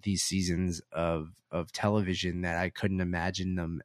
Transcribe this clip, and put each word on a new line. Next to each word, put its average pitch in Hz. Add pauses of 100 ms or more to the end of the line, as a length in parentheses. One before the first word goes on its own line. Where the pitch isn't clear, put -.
these 98
seasons 90 (100)
of, 82 (240)
of 82
television 90
that 85
I 90
couldn't 95
imagine 92
them 85